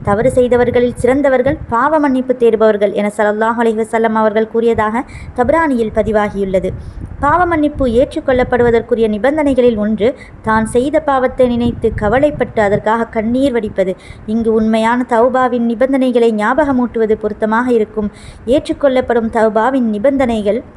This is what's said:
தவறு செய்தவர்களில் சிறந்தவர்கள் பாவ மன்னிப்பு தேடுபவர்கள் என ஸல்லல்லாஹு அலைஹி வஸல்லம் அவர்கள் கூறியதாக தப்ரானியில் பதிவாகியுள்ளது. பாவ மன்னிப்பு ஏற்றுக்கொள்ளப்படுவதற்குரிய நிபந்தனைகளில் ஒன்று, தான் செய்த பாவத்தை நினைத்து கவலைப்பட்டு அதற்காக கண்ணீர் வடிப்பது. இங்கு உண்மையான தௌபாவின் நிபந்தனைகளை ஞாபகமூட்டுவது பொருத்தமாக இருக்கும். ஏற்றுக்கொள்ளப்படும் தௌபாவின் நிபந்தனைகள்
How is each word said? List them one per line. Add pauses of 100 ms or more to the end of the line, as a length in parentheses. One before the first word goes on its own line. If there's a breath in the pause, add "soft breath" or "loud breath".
தவறு
செய்தவர்களில்
சிறந்தவர்கள் (100)
பாவ
மன்னிப்பு
தேடுபவர்கள்
என
ஸல்லல்லாஹு
அலைஹி
வஸல்லம்
அவர்கள்
கூறியதாக (320 loud breath)
தப்ரானியில்
பதிவாகியுள்ளது. (500 loud breath)
பாவ
மன்னிப்பு
ஏற்றுக்கொள்ளப்படுவதற்குரிய
நிபந்தனைகளில்
ஒன்று, (340 loud breath)
தான்
செய்த
பாவத்தை
நினைத்து
கவலைப்பட்டு
அதற்காக
கண்ணீர்
வடிப்பது. (320 loud breath)
இங்கு
உண்மையான
தௌபாவின்
நிபந்தனைகளை
ஞாபகமூட்டுவது
பொருத்தமாக
இருக்கும். (360 loud breath)
ஏற்றுக்கொள்ளப்படும்
தௌபாவின்
நிபந்தனைகள் (140)